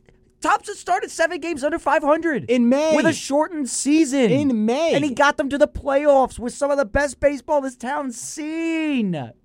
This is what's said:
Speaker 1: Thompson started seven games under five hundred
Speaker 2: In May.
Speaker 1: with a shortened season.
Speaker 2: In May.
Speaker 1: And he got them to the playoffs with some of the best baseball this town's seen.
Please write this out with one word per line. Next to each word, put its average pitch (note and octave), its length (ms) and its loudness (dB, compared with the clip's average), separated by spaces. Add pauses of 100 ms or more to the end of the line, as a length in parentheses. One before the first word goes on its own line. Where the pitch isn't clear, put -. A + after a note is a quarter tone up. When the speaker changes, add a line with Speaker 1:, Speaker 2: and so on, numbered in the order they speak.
(420)
Speaker 1:
Thompson G4 340 -2
started F#4 340 -4
seven E4 300 -2
games D4+ 240 -6
under D#4 160 -2
five D#4 240 2
hundred D4+ 480 0
Speaker 2:
In A#3+ 180 4
May. D4 260 2
Speaker 1:
with D4+ 120 4
a D#4+ 60 4
shortened D4+ 560 -2
season. C4+ 640 2
Speaker 2:
In B3+ 340 0
May. C#4+ 280 0
Speaker 1:
And C#4+ 100 2
he C#4+ 100 -2
got C#4+ 240 2
them C#4 120 -2
to C#4 80 -2
the C#4+ 100 4
playoffs C#4 680 2
with A3+ 160 -8
some C#4 160 -2
of C#4+ 80 -2
the C#4 80 0
best C#4 340 -4
baseball C#4+ 420 0
this C4 140 -6
town's C4 440 -8
seen. D4+ 1120 -4 (140)